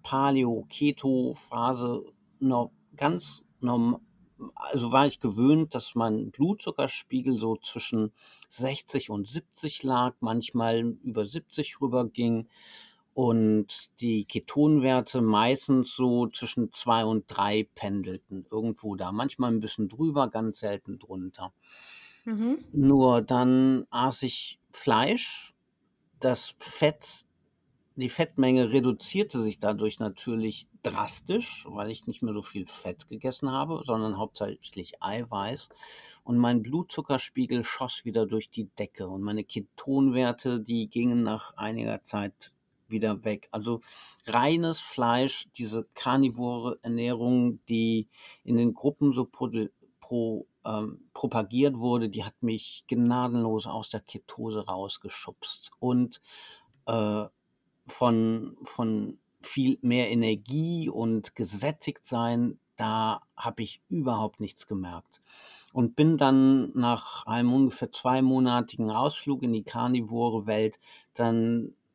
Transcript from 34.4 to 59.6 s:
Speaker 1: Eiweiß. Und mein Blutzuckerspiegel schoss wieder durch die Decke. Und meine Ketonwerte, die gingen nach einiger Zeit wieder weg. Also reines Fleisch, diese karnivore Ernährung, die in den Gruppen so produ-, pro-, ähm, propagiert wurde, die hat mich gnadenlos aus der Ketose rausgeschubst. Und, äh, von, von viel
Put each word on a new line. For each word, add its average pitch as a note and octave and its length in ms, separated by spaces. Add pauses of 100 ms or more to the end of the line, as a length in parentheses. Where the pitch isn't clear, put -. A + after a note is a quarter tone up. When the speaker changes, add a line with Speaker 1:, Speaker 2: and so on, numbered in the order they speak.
Speaker 1:
Eiweiß. A2 640 (560)
Und A#2+ 140
mein A#2+ 240
Blutzuckerspiegel B2+ 1040
schoss - 400
wieder A2+ 200
durch A2 240
die A2 160
Decke. G2 440
Und F#2+ 140
meine G#2 200
Ketonwerte, B2 1160
die A2+ 280
gingen A#2+ 340
nach A2 340
einiger A2 460
Zeit - 500 (340)
wieder G#2+ 360
weg. G#2 280
Also A2+ 300 (440)
reines D#3 540
Fleisch, B2 760
diese A2+ 380
karnivore B2 880
Ernährung, A#2+ 880
die A2+ 400 (360)
in A#2+ 140
den A#2 160
Gruppen C#3+ 400
so B2 120
produ-, A2+ 440 (300)
pro-, A2+ 480 (180)
ähm, G#2+ 480
propagiert A#2+ 640
wurde, A#2 320
die G2 140
hat - 180
mich - 460
gnadenlos A#2+ 800
aus A2 220
der A2 100
Ketose G#2+ 680
rausgeschubst. - 1040 (100)
Und, B2 420 (640)
äh, G#2+ 400 (600)
von, A2+ 760
von A2 580 (220)
viel C3 400